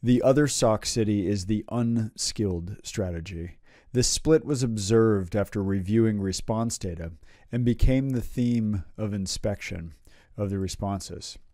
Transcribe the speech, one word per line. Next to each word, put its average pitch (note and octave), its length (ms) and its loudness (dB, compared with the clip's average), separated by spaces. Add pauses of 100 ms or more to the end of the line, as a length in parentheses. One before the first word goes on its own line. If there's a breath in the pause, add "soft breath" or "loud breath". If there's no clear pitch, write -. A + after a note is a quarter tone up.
The B2 200 4
other C3+ 240 6
soc A2 400 2
city G#2 400 0
is G2 200 -2
the G#2+ 220 -2
unskilled A2 1160 -2
strategy. E2+ 720 -6 (360 soft breath)
This B2 140 2
split - 380 4
was C3+ 180 -2
observed G#2+ 720 2
after G2+ 280 -2
reviewing G2+ 580 2
response A2 580 -4
data E2 340 -8 (380 soft breath)
and A#2+ 140 0
became C3 460 4
the B2 100 0
theme A2 640 0 (140)
of G#2+ 160 -2
inspection F#2 800 -6 (420 soft breath)
of G#2 140 -4
the G2 80 -2
responses. F#2+ 800 -6 (160)